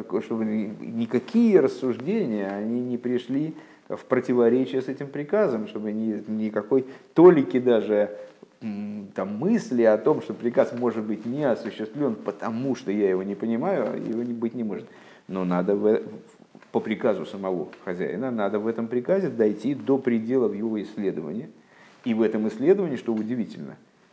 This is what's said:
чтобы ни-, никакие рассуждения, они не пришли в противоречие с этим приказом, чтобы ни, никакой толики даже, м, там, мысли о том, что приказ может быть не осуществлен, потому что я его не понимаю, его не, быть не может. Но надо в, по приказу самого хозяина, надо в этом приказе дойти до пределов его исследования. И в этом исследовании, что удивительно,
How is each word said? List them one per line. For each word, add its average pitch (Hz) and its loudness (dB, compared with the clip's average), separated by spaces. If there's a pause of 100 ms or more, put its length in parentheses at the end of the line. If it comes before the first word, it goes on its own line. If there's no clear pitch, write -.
(240)
чтобы 113 -2
ни-, 107 -2
никакие 120 2
рассуждения, 127 2
они 107 -2
не 123 -4
пришли 123 -2 (360)
в - -8
противоречие 127 2
с 127 -8
этим 139 -8
приказом, 143 -2
чтобы 107 -6
ни, 107 -4
никакой 110 0 (280)
толики 156 8
даже, 104 2 (440)
м, 104 -8
там, 101 -6
мысли 143 0
о 110 8
том, 143 2
что - -8
приказ 117 0
может 117 -2
быть 107 -6
не 131 -4
осуществлен, 113 -2
потому 113 -4
что - -6
я 101 2
его 92 2
не 98 -4
понимаю, 117 -2
его 110 -4
не, 123 -6
быть 117 -4
не 123 -4
может. 101 -6 (400)
Но 92 -4
надо 90 2
в, 107 2 (680)
по 120 -2
приказу 107 -2
самого 92 -6 (160)
хозяина, 90 -4
надо 104 -2
в 107 -2
этом 117 -4
приказе 143 0
дойти 117 0
до 127 2
пределов 117 0
его 107 -4
исследования. 95 -6 (560)
И 120 0
в 110 2
этом 110 2
исследовании, 147 2
что 117 -4
удивительно, 107 -4 (380)